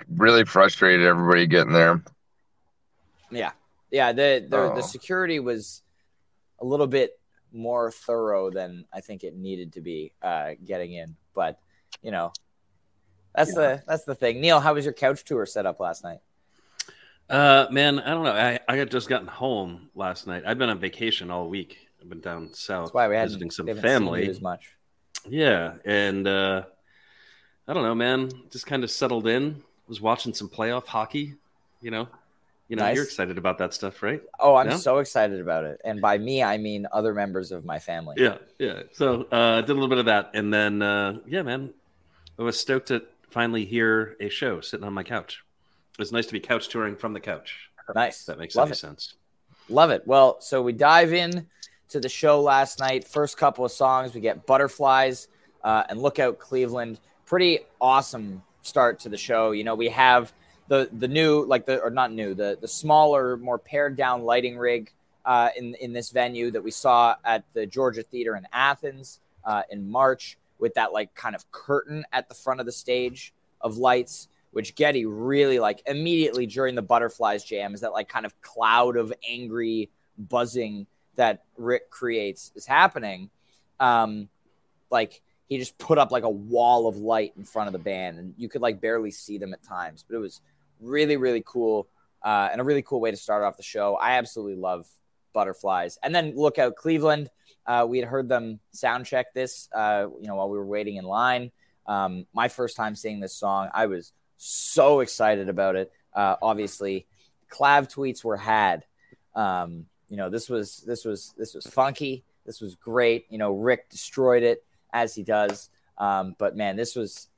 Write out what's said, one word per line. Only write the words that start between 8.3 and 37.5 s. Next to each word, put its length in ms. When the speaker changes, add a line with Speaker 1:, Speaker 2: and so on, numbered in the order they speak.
Speaker 2:
than 420
I 80
think 240
it 100
needed 380
to 80
be, 320
uh, 300
getting 280
in. 240
But, 240
you 100
know, 220
that's 200
Speaker 3:
Yeah. 60
Speaker 2:
the, 260
that's 180
the 100
thing. 260
Neil, 200
how 140
was 100
your 100
couch 300
tour 220
set 200
up 140
last 240
night? 160
Speaker 3:
Uh, 420
man, 300
I 100
don't 140
know. 80
I, 360
I 80
had 140
just 180
gotten 200
home 640
last 320
night. 200
I've 120
been 100
on 100
vacation 520
all 180
week. 400
I've 80
been 120
down 340
south 320
Speaker 2:
That's 80
why 140
we 60
hadn't, 160
Speaker 3:
visiting 200
some 160
Speaker 2:
we 40
haven't 120
seen 80
you 80
Speaker 3:
family. 300
Speaker 2:
as 120
much. 360
Speaker 3:
Yeah, 460
and, 420
uh, 380
I 40
don't 100
know, 120
man. 360
Just 160
kinda 220
settled 380
in. 360
Was 140
watching 340
some 140
playoff 380
hockey, 480
you 80
know. 180
You 80
know, 80
Speaker 2:
Nice. 100
Speaker 3:
you're 100
excited 320
about 220
that 160
stuff, 280
right? 200
Speaker 2:
Oh, 160
I'm 140
Speaker 3:
No? 80
Speaker 2:
so 220
excited 420
about 240
it. 200
And 160
by 180
me, 240
I 140
mean 360
other 200
members 380